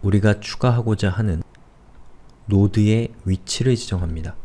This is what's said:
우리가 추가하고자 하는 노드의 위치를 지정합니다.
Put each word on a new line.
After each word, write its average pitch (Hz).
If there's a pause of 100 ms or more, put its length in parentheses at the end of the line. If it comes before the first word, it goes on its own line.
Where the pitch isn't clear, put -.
우리가 101
추가하고자 117
하는 92 (1040)
노드의 104 (160)
위치를 120
지정합니다. 82